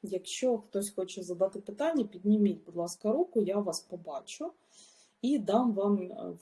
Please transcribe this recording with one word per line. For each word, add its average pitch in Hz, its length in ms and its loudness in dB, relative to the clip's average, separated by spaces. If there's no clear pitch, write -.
Якщо 202 540 -2
хтось 202 320 -4
хоче 185 340 -6
задати 180 360 -2
питання, 277 440 0
підніміть, 202 640 2
будь 165 100 -14
ласка, 175 360 -2
руку, 285 300 2
я 202 180 2
вас 190 220 -4
побачу 170 680 -10
і 269 180 2
дам 220 340 4
вам, 202 280 4
е, 180 400 -10